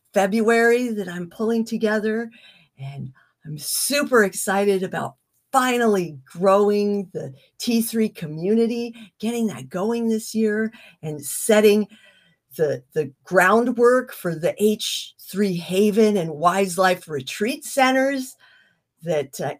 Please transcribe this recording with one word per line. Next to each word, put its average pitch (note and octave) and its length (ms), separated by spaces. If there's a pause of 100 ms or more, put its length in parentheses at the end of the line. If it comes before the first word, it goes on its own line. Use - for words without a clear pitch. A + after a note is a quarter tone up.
(140)
February A#3 760
that G#3 180
I'm F3 220
pulling A3+ 360
together. A3 640 (480)
And C3+ 340 (340)
I'm D3+ 120
super A#3+ 680
excited G3 600
about D#3+ 320 (360)
finally A3+ 760
growing G3+ 880
the C3+ 200 (240)
T A#3 240
three A3 280
community, A3+ 840 (260)
getting A3+ 280
that C3+ 220
going A3+ 400
this A3 260
year, A3 380 (280)
and D3+ 240
setting G#3+ 600 (720)
the, C#3 260 (100)
the C#3+ 200 (100)
groundwork A#3+ 880
for E3 240
the D#3+ 260
H - 580
three F#3+ 360
Haven G3+ 640
and E3 140
Wise F3 460
Life F#3 300
Retreat G#3 560
Centers C4 720 (680)
that, D3+ 360
uh, C#3+ 200